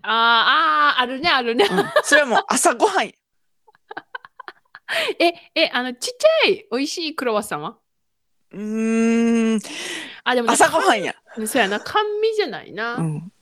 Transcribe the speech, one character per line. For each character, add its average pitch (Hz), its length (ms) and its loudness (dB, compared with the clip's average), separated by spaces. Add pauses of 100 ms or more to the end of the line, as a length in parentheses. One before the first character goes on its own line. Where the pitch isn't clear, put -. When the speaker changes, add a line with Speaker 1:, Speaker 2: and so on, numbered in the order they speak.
Speaker 1:
あ 247 960 2
ー、 254 40 0
あ 247 40 0
る 254 140 -8
ね、 339 80 0
あ 285 120 2
る 233 140 -2
ね。 262 160 4
Speaker 2:
う - 20 -4
ん。 269 120 0 (180)
そ - 140 2
れ 587 60 4
は 392 40 0
も 233 120 0
う - 100 2
朝 302 260 2
ご 415 140 2
は 370 140 0
ん 208 40 -4
や。 - 80 -14
Speaker 1:
<laughs> - 60 -20 (2000)
え、 339 140 4 (200)
え、 320 180 0
あ 247 120 -2
の、 254 100 -6
ち 466 160 -8
っ 494 80 -14
ち - 60 -8 (220)
ゃ - 20 4
い - 240 0
美 233 60 -2
味 277 100 -2
し - 100 -8 (120)
い - 40 -12
ク 254 120 -6
ロ 226 80 -2
ワ - 80 0
ッ - 20 -10
サ - 100 -8
ン 151 80 -6
は？ 175 160 -12 (720)
Speaker 2:
う - 60 -18
ー 226 1000 2
ん。 208 40 0 (640)
Speaker 1:
あ、 247 100 0
で 247 80 2
も 233 60 -2
ね、 247 60 2
Speaker 2:
朝 - 140 6
ご 302 100 0
は 359 160 4
ん 202 100 -2
や。 139 100 -6 (220)
Speaker 1:
甘-、 220 100 -6
そ 247 140 0
う - 20 6
や 196 60 2
な。 208 100 -2
甘 - 240 -2 (180)
味 440 140 0
じ 415 80 0
ゃ 330 60 0
な 165 160 -10
い - 80 -18
な。 233 240 -6
Speaker 2:
う 247 60 -4
ん。 160 400 -6